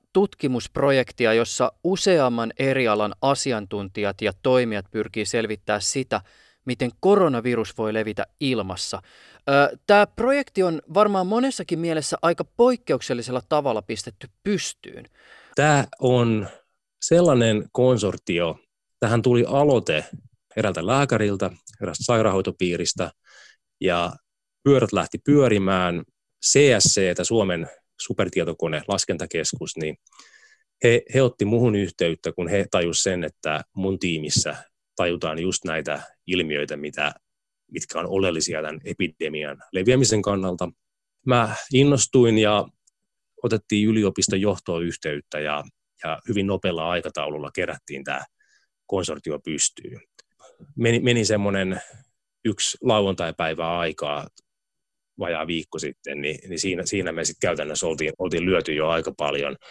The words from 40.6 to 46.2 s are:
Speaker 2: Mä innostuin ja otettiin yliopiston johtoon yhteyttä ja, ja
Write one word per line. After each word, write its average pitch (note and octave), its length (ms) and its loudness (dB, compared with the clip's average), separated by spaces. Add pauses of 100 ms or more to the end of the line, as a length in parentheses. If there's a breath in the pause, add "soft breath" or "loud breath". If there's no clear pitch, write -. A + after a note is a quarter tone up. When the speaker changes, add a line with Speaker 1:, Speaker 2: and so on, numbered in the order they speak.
Speaker 2:
Mä A#2 280 2 (180)
innostuin C3 640 4
ja G#2 300 2 (720)
otettiin G#2+ 460 0
yliopiston G2+ 520 0
johtoon F#2 440 -2
yhteyttä D2+ 560 -8
ja, D2+ 240 -4 (400)
ja D#2 240 -8